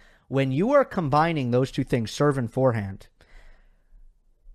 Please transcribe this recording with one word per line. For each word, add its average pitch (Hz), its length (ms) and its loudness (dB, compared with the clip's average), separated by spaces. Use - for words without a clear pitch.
When 135 240 0
you 185 220 0
are 269 120 6
combining 151 640 0
those 131 200 2
two 139 120 -2
things, 117 280 -2
serve 147 260 0
and 117 140 -4
forehand, 113 560 -2